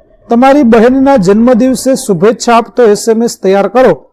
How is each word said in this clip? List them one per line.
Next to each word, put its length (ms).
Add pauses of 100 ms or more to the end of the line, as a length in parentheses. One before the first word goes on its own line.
(300)
તમારી 320
બહેનના 540
જન્મદિવસે 760
શુભેચ્છા 640
આપતો 260
એસ 260
એમ 140
એસ 200
તૈયાર 260
કરો. 240 (200)